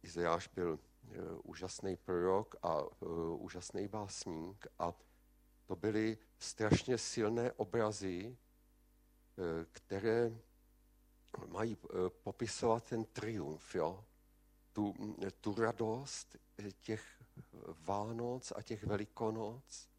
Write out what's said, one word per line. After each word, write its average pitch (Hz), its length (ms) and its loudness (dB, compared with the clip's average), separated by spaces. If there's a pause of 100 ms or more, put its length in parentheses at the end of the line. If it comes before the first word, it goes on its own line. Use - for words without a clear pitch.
Izajáš 85 460 2
byl, 85 300 0
eh, - 380 -16 (260)
úžasný 92 540 -4
prorok 92 640 2
a, 80 180 4
eh, - 260 -6 (300)
úžasný 92 520 -6
básník 95 760 -6 (120)
a 85 160 0 (720)
to 95 100 -2
byly 110 420 2 (200)
strašně - 600 4
silné 117 540 2
obrazy, 104 840 0
eh, - 1400 -6
které 113 680 2 (1080)
mají, 104 380 0
eh, 92 260 0 (120)
popisovat 113 640 2
ten 113 200 -2
triumf, 107 720 -4
jo? 92 300 2 (680)
Tu, 104 220 0 (460)
tu 104 140 -2
radost, 113 800 0 (220)
eh, 101 140 -8
těch - 500 -6 (440)
Vánoc 117 920 -2
a 107 60 -6
těch 107 220 -6
Velikonoc. 110 1040 -2 (100)